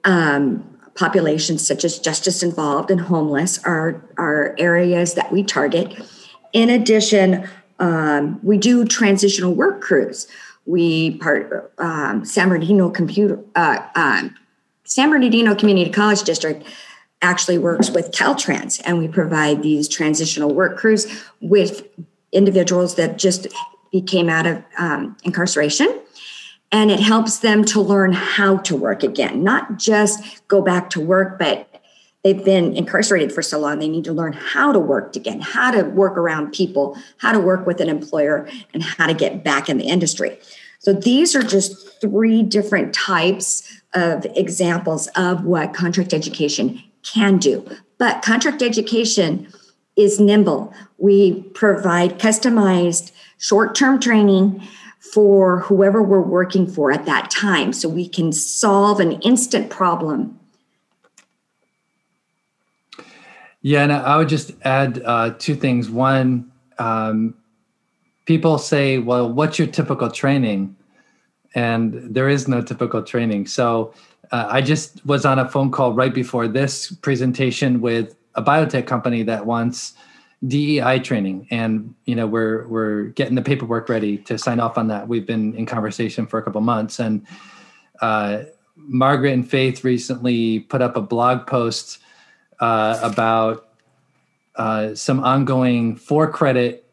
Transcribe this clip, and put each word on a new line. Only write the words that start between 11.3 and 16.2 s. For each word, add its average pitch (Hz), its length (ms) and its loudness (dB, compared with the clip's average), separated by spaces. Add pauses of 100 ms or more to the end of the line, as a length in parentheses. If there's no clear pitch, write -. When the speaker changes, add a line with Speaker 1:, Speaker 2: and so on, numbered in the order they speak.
Speaker 1:
um, 151 480 -4
San 190 240 2
Bernardino 175 400 2
Computer, 196 500 0 (160)
uh, 156 240 0 (160)
um, 127 400 0 (480)
San 269 260 0
Bernardino 233 460 4
Community 190 340 2
College 208 340 0